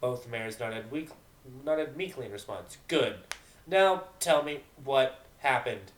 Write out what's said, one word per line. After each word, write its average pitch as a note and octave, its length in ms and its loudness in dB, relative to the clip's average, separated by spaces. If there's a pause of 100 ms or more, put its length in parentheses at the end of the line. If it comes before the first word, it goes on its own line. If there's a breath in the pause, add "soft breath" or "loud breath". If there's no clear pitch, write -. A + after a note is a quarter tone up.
Both B2 280 -4
mares A2+ 320 -8
nodded A2+ 300 -8
weak, D#3 200 -8 (540)
nodded D3+ 320 -2
meekly F3 300 -8
in G2+ 60 -12
response. G2+ 460 -12 (100)
Good. A#2+ 280 2 (500 loud breath)
Now, F#3 380 6 (160)
tell D#3 220 4
me D3 180 -4 (240)
what C3 400 2 (140)
happened. A#2+ 600 0